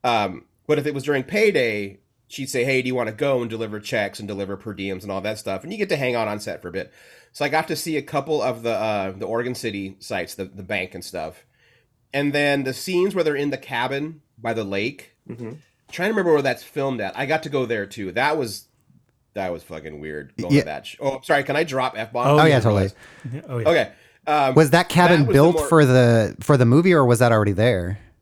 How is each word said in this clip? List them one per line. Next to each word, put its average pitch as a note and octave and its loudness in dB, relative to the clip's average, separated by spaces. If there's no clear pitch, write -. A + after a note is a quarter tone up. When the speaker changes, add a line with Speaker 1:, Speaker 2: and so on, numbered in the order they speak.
Speaker 1:
Um, G#2 -2
but D3+ 0
if - -6
it D3+ -4
was C3+ -8
during C3+ -2
payday, B2 0
she'd - -10
say, B2 0
"Hey, C3 2
do B2 -4
you B2+ -2
wanna A2+ -2
go C3 -2
and A#2 -6
deliver G#2+ -6
checks G#2 -4
and G#2 -10
deliver G2 -6
per G#2 -12
diems F#2+ -6
and G2+ -8
all G2 -4
that G#2 -6
stuff?" G2 -8
And E3 -12
you F#3 -12
get G3 -4
to E3 -2
hang B2+ -2
out A2+ -2
on G#2 -6
set F#2 -10
for F2+ -12
a - -14
bit. F2+ -8
So - -6
I C#3+ -2
got D#3 0
to D#3+ -4
see D#3 -4
a C#3 -2
couple D3 -4
of A2+ -4
the, A#2 -2
uh, G#2 -2
the G2 -10
Oregon A#2+ -4
City G2 -8
sites, F#2 -8
the, G2 -8
the F#2+ -16
bank F#2 -6
and F2 -12
stuff. D#2+ -10
And C#3+ -2
then C#3+ 0
the C3 -4
scenes F#3 -2
where F3+ 0
they're D3 0
in C#3+ -2
the C3 -4
cabin C#3 -6
by A2+ -6
the A2 -4
lake, G2+ -6
Speaker 2:
Mm-hmm. A2+ -12
Speaker 1:
trying F3+ -4
to A3+ -2
remember F3+ 2
where D3+ 4
that's B2+ -2
filmed C3+ -4
at. F#2+ -6
I C3+ -4
got D#3 -2
to D#3 -10
go C3+ -2
there A2 -4
too. G2 -10
That C#3+ 0
was, A2+ -8
that F#2+ -6
was E2 -10
fucking D#2 -14
weird D2+ -12
going A2 -2
Speaker 3:
Yeah. C#3+ 4
Speaker 1:
to - -4
that D2 -10
sh-, - -16
oh, C3+ -4
sorry. C#3+ 0
Can C#3+ -2
I E3 0
drop C3 -4
F-bombs? A#2+ -2
Speaker 4:
Oh, D3 6
Speaker 3:
Oh, D#3 8
yeah, D3+ 6
Speaker 4:
yeah, B2+ 6
Speaker 3:
totally. G2+ 2
Speaker 4:
yeah, D3 -10
oh, B2+ -6
yeah. A2+ 0
Speaker 1:
Okay. D3 2
Um, C#3 2
Speaker 3:
Was D#3 6
that E3+ 4
cabin F3 6
Speaker 1:
that C3 4
was - -
the A2+ 2
Speaker 3:
built D#3 8
Speaker 1:
more D3 0
Speaker 3:
for D#3 6
the, A#2+ 6
for - 4
the B2 6
movie, E3+ 6
or C#3+ 6
was A#2+ 4
that A#2+ 6
already G#2+ 4
there? G2 0